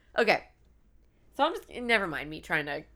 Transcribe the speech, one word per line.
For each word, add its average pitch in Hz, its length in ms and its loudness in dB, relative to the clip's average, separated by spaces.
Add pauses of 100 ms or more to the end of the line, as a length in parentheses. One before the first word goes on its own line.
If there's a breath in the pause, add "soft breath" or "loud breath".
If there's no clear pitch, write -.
(180)
Okay. 208 260 4 (920)
So 269 80 2
I'm 330 100 2
just, - 160 -12
never 233 360 0
mind 151 240 -6
me 156 100 -12
trying 156 260 -2
to 147 160 -6 (140)